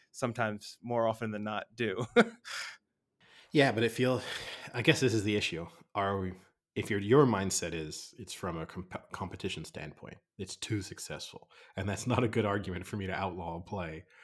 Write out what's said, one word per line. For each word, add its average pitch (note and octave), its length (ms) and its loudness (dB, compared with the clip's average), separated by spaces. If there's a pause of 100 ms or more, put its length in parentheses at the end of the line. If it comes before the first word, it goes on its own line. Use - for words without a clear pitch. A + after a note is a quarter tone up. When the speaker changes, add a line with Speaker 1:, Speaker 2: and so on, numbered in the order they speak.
(120)
Speaker 1:
sometimes, A2+ 720 -4
more A#2 260 0
often A2 240 -2
than G#2 140 -4
not, G#2+ 300 -6
do. A2+ 300 -2 (100)
<laughs> A#3 100 10 (1300)
Speaker 2:
Yeah, C#3 220 8
but A2 100 2
it A#2 80 6
feels, B2 320 2 (500)
I A#2+ 80 -2
guess D3 200 6
this B2+ 120 4
is A2 100 2
the G#2 120 2
issue. E2+ 320 -2 (260)
Are G2 260 2
we, F#2 140 -4 (420)
if G2+ 140 -2
your, G2+ 100 0
your A#2+ 260 8
mindset F#2+ 480 2
is D#2 440 -8
it's - 160 -12
from E2+ 240 -6
a D#2+ 80 -6
comp-, - 460 -10
competition F#2 540 -6
standpoint, - 520 -14 (200)
it's - 180 -10
too G#2+ 260 -4
successful. - 680 -12 (260)
And G2 120 -4
that's G2 200 -4
not B2 160 4
a A#2 60 4
good A2 160 2
argument F#2+ 400 -2
for - 100 -8
me F#2+ 120 -4
to F#2 60 -4
outlaw E2+ 440 -4
a F2 40 -10
play, E2+ 440 -8 (180)